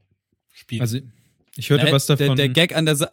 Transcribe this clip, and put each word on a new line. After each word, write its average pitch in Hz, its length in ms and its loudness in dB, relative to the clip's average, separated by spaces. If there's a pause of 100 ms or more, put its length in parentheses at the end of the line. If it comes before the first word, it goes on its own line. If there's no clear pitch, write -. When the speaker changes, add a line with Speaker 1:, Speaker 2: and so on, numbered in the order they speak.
(520)
Speaker 1:
spielen. - 300 -8
Speaker 2:
Also 117 160 -4 (580)
ich 120 140 -8
hörte 147 180 2
Speaker 3:
Äh, - 40 2
Speaker 2:
was 139 140 2
davon. 143 300 2
Speaker 3:
der, - 0 -
der 139 140 0
Gag 160 260 0
an 160 80 0
der 156 100 2
Sa-, 147 180 -4